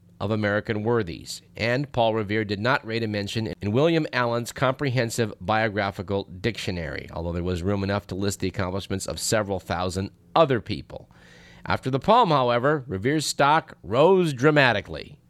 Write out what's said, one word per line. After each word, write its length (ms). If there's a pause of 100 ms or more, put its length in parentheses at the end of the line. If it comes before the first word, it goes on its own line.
(180)
of 120
American 520
worthies, 600 (140)
and 360
Paul 220
Revere 300
did 140
not 280
rate 180
a 20
mention 540
in 100
William 440
Allen's 360
comprehensive 920
biographical 840
dictionary, 880
although 200
there 120
was 180
room 220
enough 240
to 60
list 260
the 80
accomplishments 580
of 140
several 400
thousand 500 (240)
other 260
people. 500 (560)
After 240
the 100
poem, 300
however, 560
Revere's 400
stock 560
rose 500
dramatically. 840 (120)